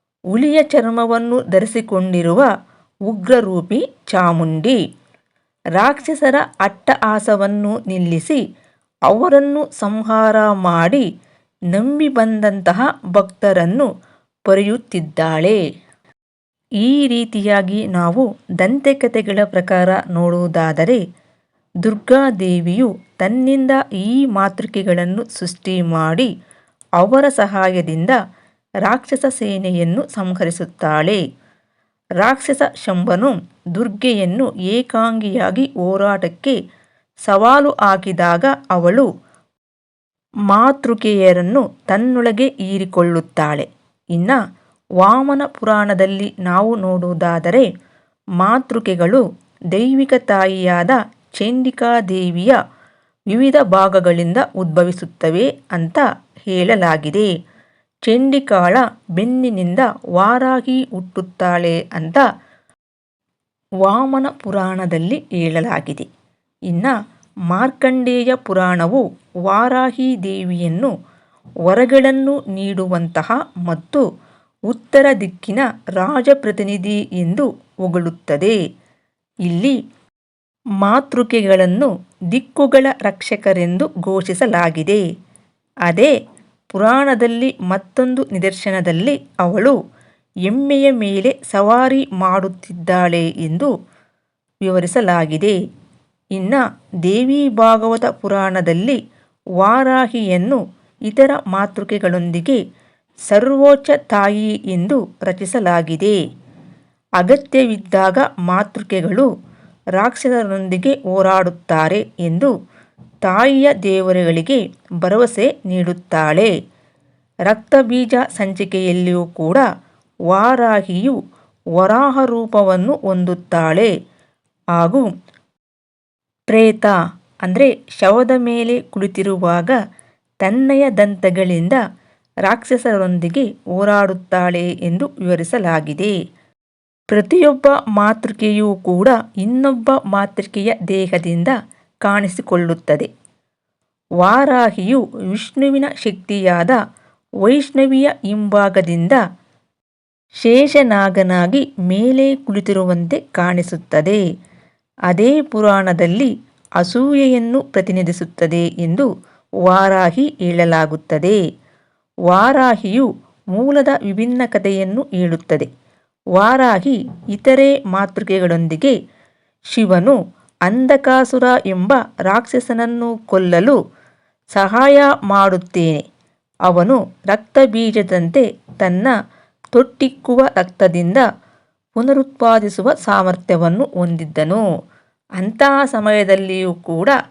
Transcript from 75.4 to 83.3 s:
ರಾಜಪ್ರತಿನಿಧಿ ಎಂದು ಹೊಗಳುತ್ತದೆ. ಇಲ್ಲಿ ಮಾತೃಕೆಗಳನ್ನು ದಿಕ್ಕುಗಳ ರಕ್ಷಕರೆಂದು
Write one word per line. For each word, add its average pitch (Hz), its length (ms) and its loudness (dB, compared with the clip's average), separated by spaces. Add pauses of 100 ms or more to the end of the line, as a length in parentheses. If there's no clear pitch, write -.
ರಾಜಪ್ರತಿನಿಧಿ 208 1200 0
ಎಂದು 180 380 -2
ಹೊಗಳುತ್ತದೆ. 180 1300 -4 (640)
ಇಲ್ಲಿ 202 460 -2 (800)
ಮಾತೃಕೆಗಳನ್ನು 208 1400 0 (240)
ದಿಕ್ಕುಗಳ 269 560 2 (140)
ರಕ್ಷಕರೆಂದು 190 880 -2 (100)